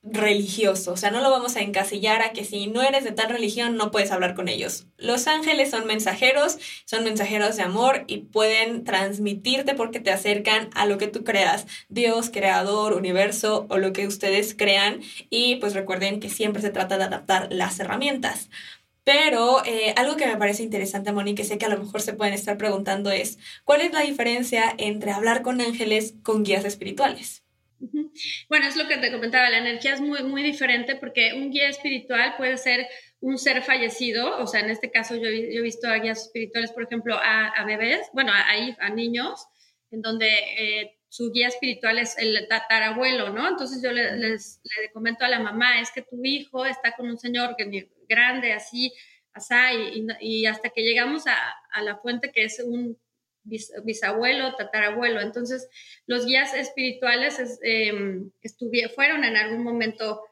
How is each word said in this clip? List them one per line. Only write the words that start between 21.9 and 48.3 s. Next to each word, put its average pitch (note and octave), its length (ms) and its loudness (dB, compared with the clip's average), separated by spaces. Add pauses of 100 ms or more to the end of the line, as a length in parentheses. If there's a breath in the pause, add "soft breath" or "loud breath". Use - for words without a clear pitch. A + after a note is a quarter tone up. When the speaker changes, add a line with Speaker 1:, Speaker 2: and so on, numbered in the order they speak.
Speaker 1:
se G#3 120 -4
pueden G#3 220 0
estar G#3 220 -4
preguntando G3 540 0
es, F#3+ 280 -2 (260 loud breath)
¿cuál D4 160 6
es E4+ 120 0
la D#4 80 2
diferencia A#3+ 760 0
entre G#3 340 -2
hablar A3+ 320 2
con B3 180 0
ángeles A3 640 0
con G#3+ 200 2
guías G3 220 2
espirituales? - 760 -2 (420)
Speaker 2:
Ujú. D4 300 -6 (360 loud breath)
Bueno, D4 200 4
es C#4 80 -4
lo D4+ 120 0
que C#4+ 100 0
te B3 140 0
comentaba, A#3+ 380 4
la A3+ 80 4
energía A#3+ 380 0
es C4+ 60 -4
muy, C#4+ 220 -2
muy C#4 200 -2
diferente C4 520 0
porque A#3 380 0
un C4+ 160 -4
guía C#4+ 180 2
espiritual C4+ 680 0
puede C4 200 0
ser B3 300 0 (320 loud breath)
un C4 200 -2
ser C4 240 2
fallecido, B3 720 0
o B3 100 -2
sea, G#3+ 140 0
en G#3+ 80 -2
este A3 220 -4
caso A#3 240 -2
yo A3+ 120 -4
he, A3 260 -2
yo A#3 60 -2
he A#3 40 0
visto A#3 240 -4
a A3 100 2
guías A3 300 -4
espirituales, A3+ 440 -4
por A#3 120 -8
ejemplo, A#3 320 -4
a, A3 320 2
a G#3+ 180 -2
bebés, A3+ 480 -2
bueno, B3 180 2
a, G3+ 200 4
a G#3 60 4
hij-, A#3 220 -4
a G3+ 120 -2
niños, A#3 560 -4 (420 soft breath)
en A3 120 -10
donde, A3 260 0 (300)
eh, G#3+ 400 -4 (120)
su A#3 220 -6
guía A#3+ 180 2
espiritual A#3+ 500 -2
es A#3 200 -4
el G#3+ 280 0
tatarabuelo, A3 840 0
¿no? B3+ 180 -2
Entonces C4 340 -4
yo B3+ 80 0
le, A#3+ 200 0
Speaker 3:
Ujú. - 100 -4
Speaker 2:
les, A3 420 -6
le G#3+ 300 -8
comento A3+ 320 -2
a B3 40 2
la A#3+ 100 2
mamá, A3+ 420 2
"Es A#3 100 -6
que B3+ 120 -10
tu B3 200 -10
hijo C4+ 420 -2
está B3 300 -2
con A#3+ 140 -6
un A#3 80 -6
señor A#3+ 400 -2
que G#3+ 80 -4
ni-, G3+ 240 -8 (180)
grande, A#3+ 460 2